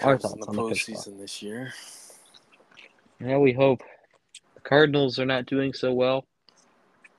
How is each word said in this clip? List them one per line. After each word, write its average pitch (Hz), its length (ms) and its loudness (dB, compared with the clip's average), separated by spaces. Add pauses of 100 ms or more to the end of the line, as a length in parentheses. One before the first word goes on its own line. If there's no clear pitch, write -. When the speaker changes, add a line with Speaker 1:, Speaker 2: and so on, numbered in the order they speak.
Speaker 1:
Our 135 160 4
Speaker 2:
Cubs - 60 -8
in 104 60 -6
Speaker 1:
thoughts 101 100 -12
Speaker 2:
the 107 80 -12
Speaker 1:
on 107 80 -6
the 113 120 -4
pitch 101 180 -4
clock. 110 200 -12
Speaker 2:
postseason 101 120 -18
this 101 240 -14
year. 117 300 -10 (1500)
Speaker 1:
Yeah, 131 180 0
we 139 140 6
hope. 135 300 2 (720)
The - 60 -20
Cardinals 143 580 4
are 131 80 -2
not 131 200 -2
doing 135 260 -2
so 131 220 -2
well. 127 320 0 (920)